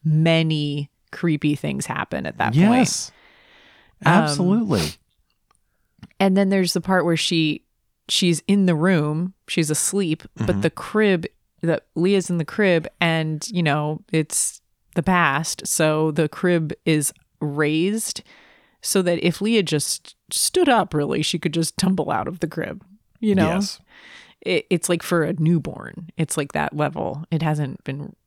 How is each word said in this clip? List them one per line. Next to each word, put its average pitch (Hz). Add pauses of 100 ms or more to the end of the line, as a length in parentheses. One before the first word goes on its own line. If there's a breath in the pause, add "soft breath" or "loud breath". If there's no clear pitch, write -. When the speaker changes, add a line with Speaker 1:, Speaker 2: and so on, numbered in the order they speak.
Speaker 1:
many 156 (220)
creepy 151
things 135
happen -
at -
that 78
point. -
Speaker 2:
Yes. 220 (960 soft breath)
Speaker 1:
Um, 165
Speaker 2:
Absolutely. 175 (1400)
Speaker 1:
and 196
then 196
there's 190
the 180
part 185
where 165
she, 160 (420)
she's 170
in 196
the 175
room, 160 (160)
she's 156
asleep, 160 (140)
Speaker 2:
Mm-hmm. 113
Speaker 1:
but 98
the 160
crib, 196 (360)
that 165
Leah's 190
in 175
the 156
crib 180 (140)
and, 160
you 180
know, 151 (100)
it's - (340)
the 175
past. 165
So 156
the 151
crib 170 (140)
is 151 (300)
raised 156 (580 soft breath)
so -
that 175
if 175
Leah 214
just - (160)
stood -
up, 220
really, 147
she -
could 147
just 165
tumble 180
out -
of 185
the 170
crib, - (340)
you 208
know? 160
Speaker 2:
Yes. 196 (600 loud breath)
Speaker 1:
It, -
it's, 175
like, 175
for 170
a 160
newborn. 160
It's, -
like, 143
that 147
level. 147
It 156
hasn't 151
been 143 (120)